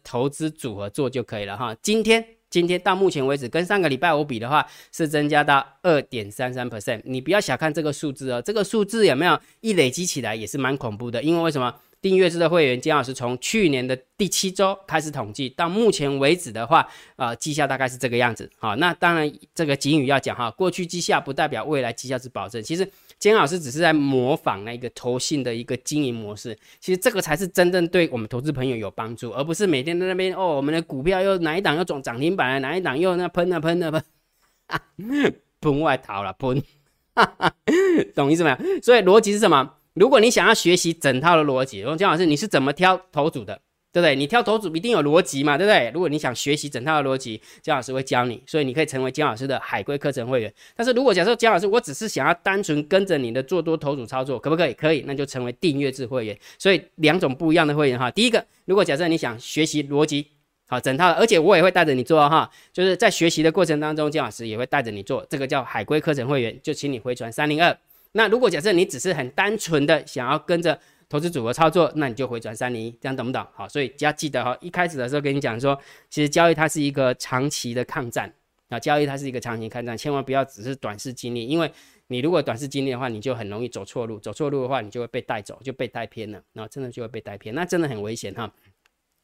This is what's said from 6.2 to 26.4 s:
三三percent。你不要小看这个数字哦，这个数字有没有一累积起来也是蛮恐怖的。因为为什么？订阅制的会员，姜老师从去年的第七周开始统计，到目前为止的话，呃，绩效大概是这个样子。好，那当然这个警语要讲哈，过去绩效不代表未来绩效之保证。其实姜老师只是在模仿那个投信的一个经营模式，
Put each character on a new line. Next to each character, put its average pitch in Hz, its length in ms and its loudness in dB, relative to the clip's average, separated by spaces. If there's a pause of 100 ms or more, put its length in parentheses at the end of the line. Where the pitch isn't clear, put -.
三 127 200 -4
三 123 200 -6
percent。 113 340 -6
你 131 160 -6
不 135 100 -6
要 196 80 4
小 147 160 0
看 156 180 -2
这 160 100 -2
个 147 100 -2
数 147 180 -6
字 135 200 -8
哦， 120 100 -2
这 156 100 -6
个 208 140 0
数 220 180 0
字 208 240 2
有 143 80 6
没 151 120 2
有 160 120 4 (220)
一 220 140 -2
累 139 160 4
积 170 160 -4
起 147 160 -4
来 107 120 -4
也 110 120 -8
是 147 100 -8
蛮 135 180 -2
恐 117 220 -8
怖 120 140 -8
的。 117 120 -4
因 165 140 2
为 170 60 0
为 165 80 2
什 147 100 -2
么？ 123 140 -2 (280)
订 190 140 4
阅 185 140 6
制 170 80 -6
的 165 100 4
会 165 160 4
员， 123 160 2
姜 156 160 2
老 143 60 2
师 127 100 -6
从 123 280 -4
去 214 280 2
年 127 180 0
的 127 80 -2 (220)
第 202 100 0
七 185 240 -2
周 190 240 0 (120)
开 156 120 0
始 156 120 -2
统 131 240 -8
计， 131 160 -6
到 139 180 -2
目 208 240 2
前 143 260 -2
为 139 160 4
止 175 160 -6
的 110 160 -6
话， 147 220 4 (280)
呃， 117 200 -4
绩 151 160 -6
效 143 140 2
大 135 100 -2
概 131 100 0
是 127 80 -6
这 127 140 -4
个 117 80 0
样 120 180 4
子。 - 220 -14
好， 107 200 -4
那 170 180 0
当 175 200 2
然 151 160 0 (240)
这 165 120 -2
个 139 100 0
警 147 240 2
语 127 60 0
要 135 120 2
讲 120 160 -4
哈， 117 160 -4
过 180 200 0
去 175 160 -6
绩 175 120 -6
效 165 220 0
不 143 100 -10
代 151 160 0
表 113 160 -6
未 139 200 -2
来 117 100 -4
绩 - 160 -12
效 131 100 -4
之 127 120 -10
保 98 180 -8
证。 117 140 -10
其 147 120 -6
实 185 160 -4 (280)
姜 214 180 6
老 175 100 6
师 175 140 -2
只 156 100 -10
是 143 100 -4
在 165 120 6
模 139 420 2
仿 104 300 -4
那 120 140 -10
个 120 160 -10
投 127 240 -4
信 139 260 -4
的 120 100 -4
一 117 80 -8
个 123 140 -6
经 147 260 -4
营 123 120 -2
模 107 200 -10
式， 107 220 -12 (240)